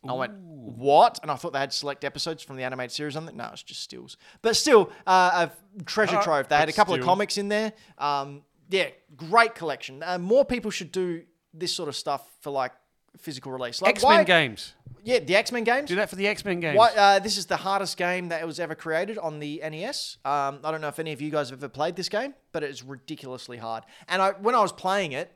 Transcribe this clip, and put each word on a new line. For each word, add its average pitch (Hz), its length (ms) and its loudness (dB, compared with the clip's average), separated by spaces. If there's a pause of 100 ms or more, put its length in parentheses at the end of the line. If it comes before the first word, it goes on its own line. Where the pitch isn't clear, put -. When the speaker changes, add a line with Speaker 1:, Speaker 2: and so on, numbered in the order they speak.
Speaker 1:
I 127 60 -6
went, 131 200 -4
Speaker 2:
Ooh. 160 420 -18
Speaker 1:
"What?" 151 460 6
And 151 100 -6
I 135 40 -2
thought 170 180 -8
they 139 60 0
had 135 140 -2
select 143 300 -6
episodes 151 400 -6
from 139 140 -16
the 131 60 -6
animated 127 280 -6
series 147 240 -8
on 160 120 -8
it. - 80 -18
No, - 180 -10
it's - 100 -18
just - 180 -14
stills. - 360 -16 (240)
But 226 160 2
still, 220 340 6 (140)
uh, 180 420 4 (320)
a 160 40 -14
treasure 208 340 0
Speaker 2:
Uh, 202 60 2
Speaker 1:
trove. 147 260 0
They 147 60 4
had 151 140 6
a - 20 -6
Speaker 2:
but - 40 -6
Speaker 1:
couple 190 180 4
of 147 60 0
Speaker 2:
still. 127 80 0
Speaker 1:
comics 196 300 2
in 202 120 -4
there. 214 240 -2 (240)
Um, 143 460 -4 (260)
yeah, 180 180 0 (280)
great 220 400 4
collection. 143 480 -8
Uh, 180 140 -4
more 214 280 4
people 220 260 -4
should 165 200 -10
do 175 320 -4 (300)
this 165 200 -6
sort 165 160 -6
of 127 60 -10
stuff - 300 -4 (160)
for, 143 100 -10
like, 131 220 -2 (440)
physical 135 340 -12
release. 127 300 -8
Like, - 140 4
Speaker 2:
X-Men 262 140 4 (100)
Speaker 1:
why 202 40 6
Speaker 2:
games. 151 500 2 (300)
Speaker 1:
Yeah, 247 160 2
the 160 180 0
X-Men 233 260 0
games. 240 240 0
Speaker 2:
Do 175 80 -2
that 202 140 0
for 185 80 -12
the 196 100 0
X-Men 196 320 -2
games. 165 180 0
Speaker 1:
Why, 226 140 8
uh, 202 280 6
this 196 180 -2
is 185 100 -6
the 180 100 0
hardest 196 400 -2
game 180 320 -2
that 165 160 -4
was 156 140 -8
ever 160 160 -6
created 175 420 -4
on 156 220 -8
the 147 220 -8
N 156 120 -8
E 156 120 -8
S. - 400 -10
Um, 139 380 -2
I 156 80 -4
don't 156 100 -6
know 151 80 -4
if 160 100 -10
any 160 140 -6
of 131 80 -10
you 151 100 -6
guys 147 180 -2
have 131 100 -16
ever 139 100 -10
played 160 260 -4
this 175 140 -8
game, 262 240 -4 (180)
but 160 100 -6
it's 139 220 -10
ridiculously 131 720 -14
hard. 113 260 -8 (260)
And 185 120 2
I, 196 100 4
when 196 220 -2
I 247 60 4
was 190 140 2
playing 185 400 -2
it 156 220 -8